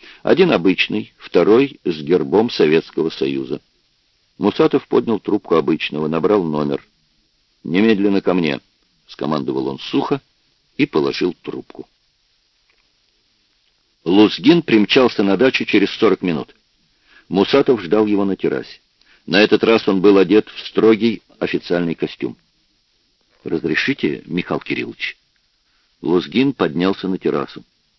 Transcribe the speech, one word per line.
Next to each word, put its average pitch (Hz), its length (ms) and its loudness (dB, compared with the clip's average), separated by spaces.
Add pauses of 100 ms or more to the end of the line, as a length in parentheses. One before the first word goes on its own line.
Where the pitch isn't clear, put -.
(220)
Один 151 300 2
обычный, 98 640 -2
второй 107 680 2
с 80 160 -6
гербом 85 480 0
Советского 80 600 0
Союза. 67 520 -6 (760)
Мусатов 135 500 0
поднял 120 320 0
трубку - 360 -2
обычного, 76 520 -2
набрал 92 360 0
номер. 73 420 -4 (800)
«Немедленно 98 580 0
ко 92 120 0
мне», — 78 260 -2 (480)
скомандовал 67 600 -6
он 69 120 -8
сухо - 420 -4 (560)
и - 80 0
положил 78 560 -2
трубку. - 460 -14 (2250)
Лузгин 107 600 2
примчался 113 600 2
на 98 140 0
дачу 123 260 0
через 101 280 0
сорок 98 300 0
минут. 82 340 -4 (760)
Мусатов 113 520 2
ждал 104 260 0
его 101 180 0
на 95 100 -2
террасе. - 460 -6 (460)
На 90 140 2
этот 107 220 4
раз 110 240 2
он 98 140 0
был 98 160 6
одет 98 320 4
в - 180 -16
строгий 110 540 2 (180)
официальный 87 560 -4
костюм. - 400 -8 (1080)
«Разрешите, 78 800 -4
Михаил 85 340 -4
Кириллович?» - 580 -10 (840)
Лузгин 87 520 0
поднялся 90 540 -2
на 92 120 -4
террасу. 71 440 -6 (360)